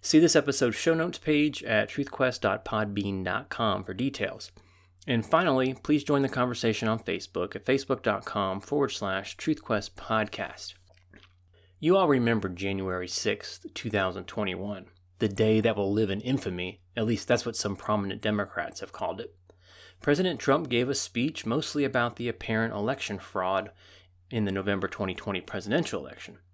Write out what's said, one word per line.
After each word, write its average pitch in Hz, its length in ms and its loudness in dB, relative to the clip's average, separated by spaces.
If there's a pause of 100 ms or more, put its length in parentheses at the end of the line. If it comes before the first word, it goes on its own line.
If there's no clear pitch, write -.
See - 180 6
this 165 160 8
episode's 135 420 4
show 165 180 2
notes 165 240 -2
page 151 440 2
at 107 280 2
truthquest 131 500 -2
dot 98 240 2
podbean 101 580 -2
dot 92 280 -2
com 101 340 0
for 98 80 -8
details. 120 580 -4 (560)
And 113 200 0
finally, 131 480 4
please 147 300 0
join 139 180 2
the 131 80 0
conversation 120 580 0
on 113 120 2
Facebook 92 540 -4
at - 120 -8
facebook 135 340 2
dot 101 240 0
com 98 380 -2
forward 139 260 0
slash 95 480 -4
Truth - 260 -2
Quest 104 320 -2
Podcast. - 760 -4 (1080)
You 180 180 6
all 180 100 4
remember 117 400 4
January 95 580 -4
sixth, - 680 -4
two - 160 -6
thousand 95 340 0
twenty-one, 95 640 -6 (320)
the 110 100 2
day 110 320 4
that 110 160 4
will 101 160 2
live 107 160 4
in 98 140 -2
infamy. 90 580 -4 (160)
At 113 80 0
least 113 240 -2
that's 120 160 2
what 117 120 -4
some 101 200 -2
prominent 104 460 -2
Democrats - 580 -2
have - 100 -12
called - 300 -6
it. - 140 -12 (680)
President 151 400 2
Trump 143 300 2
gave 123 180 2
a 139 60 0
speech - 500 -2
mostly 143 400 0
about 123 320 0
the 120 140 -4
apparent 113 420 -2
election 104 460 -4
fraud 95 520 0 (580)
in 113 160 0
the 98 60 0
November 98 380 0
twenty 95 260 -4
twenty 95 260 -4
presidential 104 640 -2
election. - 340 -16 (160)